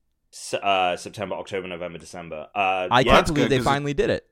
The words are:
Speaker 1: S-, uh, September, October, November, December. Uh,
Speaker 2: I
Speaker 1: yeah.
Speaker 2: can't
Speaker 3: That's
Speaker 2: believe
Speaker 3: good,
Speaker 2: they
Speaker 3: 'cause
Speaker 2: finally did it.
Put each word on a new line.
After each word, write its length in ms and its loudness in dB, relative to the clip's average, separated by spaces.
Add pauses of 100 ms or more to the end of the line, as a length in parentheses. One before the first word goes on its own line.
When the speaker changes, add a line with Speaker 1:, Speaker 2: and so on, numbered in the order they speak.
(320)
Speaker 1:
S-, 220 -12
uh, 440 2
September, 380 -8
October, 320 -6
November, 300 -8
December. 580 -12
Uh, 40 0 (320)
Speaker 2:
I 80 6
Speaker 1:
yeah. 40 6
Speaker 2:
can't 40 0
Speaker 3:
That's 240 6
Speaker 2:
believe 140 2
Speaker 3:
good, 60 2
Speaker 2:
they 60 4
Speaker 3:
'cause 80 0
Speaker 2:
finally 300 0
did 160 0
it. 200 -4